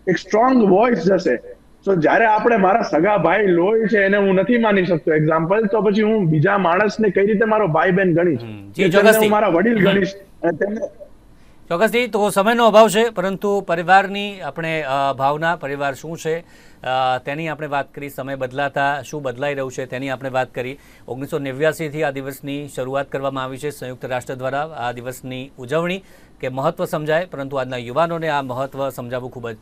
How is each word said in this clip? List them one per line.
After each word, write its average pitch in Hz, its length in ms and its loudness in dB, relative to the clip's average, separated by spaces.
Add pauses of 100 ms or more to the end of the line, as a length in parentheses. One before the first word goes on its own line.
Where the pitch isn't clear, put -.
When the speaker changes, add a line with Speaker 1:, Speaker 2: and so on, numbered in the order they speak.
Speaker 1:
એક - 100 0
સ્ટ્રોંગ 240 500 2
વોઇસ 214 300 4
જશે. 170 360 0 (540)
So 196 80 2
જ્યારે 156 280 4
આપણે 220 320 2
મારા 190 260 4
સગા 185 340 2
ભાઈ 185 300 2
લોહી 196 400 2
છે 208 120 2
એને 196 180 2
હું 196 180 4
નથી 214 240 2
માની 202 280 2
શકતો 165 280 0
એક્ઝામ્પલ, 160 520 2
તો 214 140 0
પછી 208 220 2
હું 214 240 2
બીજા 160 320 2
માણસને 196 520 2
કઈ 196 160 2
રીતે 214 180 2
મારો 214 220 2
ભાઈ 160 240 2
બહેન 185 240 2
ગણીશ? 165 280 2
Speaker 2:
હમ. 104 300 -14
જી, 170 100 -2
Speaker 1:
કે 190 60 4
તેમને 196 140 6
Speaker 2:
ચોક્કસથી. 220 240 8
Speaker 1:
હું 208 40 2
મારા 214 180 2
વડીલ 190 400 2
Speaker 2:
હમ. 196 40 4
Speaker 1:
ગણીશ 196 220 0 (280)
અને 170 100 0
તેમને 202 280 -4 (880)
Speaker 2:
ચોક્કસથી. 214 380 2
તો 208 240 0
સમયનો 226 360 4
અભાવ 214 220 8
છે, 220 220 2
પરંતુ 196 500 -2
પરિવારની 196 800 0
આપણે, 160 420 -6
અ, 139 300 0
ભાવના, 151 440 0
પરિવાર 139 380 -6
શું 156 240 -12
છે, 165 260 -6 (400)
અ, 127 340 0
તેની 151 300 -6
આપણે 151 180 -8
વાત 147 280 -6
કરી, 143 140 -12
સમય 139 260 -10
બદલાતા 139 680 -2
શું 151 200 -10
બદલાઈ 135 320 -6
રહ્યું 135 180 -6
છે 131 140 -8
તેની 127 220 -8
આપણે 131 220 -8
વાત 127 240 -4
કરી. 127 240 -8 (300)
ઓગણીસો 139 300 -8
નેવ્યાસીથી 151 640 -4
આ 147 80 -2
દિવસની 139 580 -10
શરૂઆત 135 440 -6
કરવામાં 135 320 -6
આવી 131 140 -10
છે 147 120 -6
સંયુક્ત 127 340 -12
રાષ્ટ્ર 127 300 -6
દ્વારા 131 260 -4
આ 143 320 -6
દિવસની 127 640 -12
ઉજવણી 170 460 -4 (360)
કે 131 80 -6
મહત્ત્વ 165 360 -4
સમજાય, 160 400 -2
પરંતુ 139 320 -10
આજના 127 200 -4
યુવાનોને 156 520 -2
આ 143 140 -2
મહત્ત્વ 135 480 -6
સમજાવવું 123 400 -8
ખૂબ 117 200 -10
જ 110 100 -12